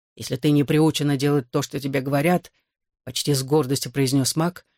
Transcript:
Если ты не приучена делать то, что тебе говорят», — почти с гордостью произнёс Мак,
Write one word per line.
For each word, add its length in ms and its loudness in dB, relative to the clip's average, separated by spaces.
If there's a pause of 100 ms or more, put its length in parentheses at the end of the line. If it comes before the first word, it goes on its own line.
(160)
Если 200 -6
ты 140 0
не 140 4
приучена 520 2
делать 340 0
то, 120 -2
что 180 -8
тебе 200 -4
говорят», — 520 0 (520)
почти 280 -2
с 100 0
гордостью 500 0
произнёс 440 0
Мак, 300 -2 (120)